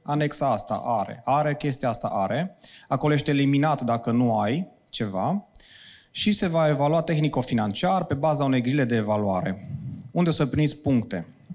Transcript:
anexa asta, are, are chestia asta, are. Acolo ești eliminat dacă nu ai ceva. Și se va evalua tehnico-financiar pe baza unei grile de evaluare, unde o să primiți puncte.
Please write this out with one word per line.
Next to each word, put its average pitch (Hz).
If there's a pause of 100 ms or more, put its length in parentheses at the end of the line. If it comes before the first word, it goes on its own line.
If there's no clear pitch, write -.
anexa 147
asta, 107
are, 113
are 147
chestia 139
asta, 113
are. 107 (300)
Acolo 151
ești 143
eliminat 139
dacă 117
nu 117
ai 123 (220)
ceva. 113 (680)
Și -
se 202
va 165
evalua 147
tehnico-financiar 151
pe 165
baza 147
unei 131
grile 131
de 117
evaluare, 101 (420)
unde 170
o 156
să 151
primiți 147
puncte. 110 (280)